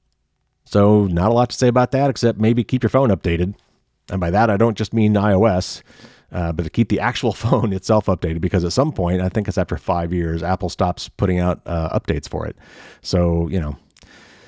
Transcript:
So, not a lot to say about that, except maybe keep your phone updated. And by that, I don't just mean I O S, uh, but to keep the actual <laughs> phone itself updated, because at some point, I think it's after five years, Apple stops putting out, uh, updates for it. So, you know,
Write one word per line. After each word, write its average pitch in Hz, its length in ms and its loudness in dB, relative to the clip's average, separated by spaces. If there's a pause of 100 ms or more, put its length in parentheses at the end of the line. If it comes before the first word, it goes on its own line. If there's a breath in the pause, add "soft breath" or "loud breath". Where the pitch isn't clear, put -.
(640)
So, 104 420 4
not 90 240 2
a - 20 2
lot 120 180 2
to - 60 -12
say 123 120 2
about 123 240 2
that, 135 180 2
except - 300 0
maybe 117 240 2
keep - 180 -2
your 110 80 2
phone 131 200 2
updated. 90 440 0 (560)
And 92 100 -4
by 85 100 -2
that, 110 200 2
I 101 60 2
don't 113 200 2
just 110 160 -6
mean 107 240 4
I 101 160 2
O 95 120 4
S, 92 400 -2 (480 loud breath)
uh, 85 180 -4
but 82 140 -4
to 78 60 -8
keep 117 180 0
the 104 120 0
actual 117 320 -2
<laughs> - 120 -8
phone 113 280 0
itself 107 340 0
updated, 82 340 -2
because 87 240 0
at 85 80 -4
some 143 180 0
point, 90 320 -2
I 92 60 0
think 101 180 -4
it's 98 120 -4
after 80 200 -2
five 87 340 -4
years, 82 300 -2
Apple 90 260 -2
stops - 400 -4
putting 92 300 -2
out, 90 280 0
uh, 82 320 -4
updates 76 300 -6
for 78 180 -8
it. - 100 -10 (440 loud breath)
So, 85 480 0
you 87 120 -2
know, 73 160 -6 (720 loud breath)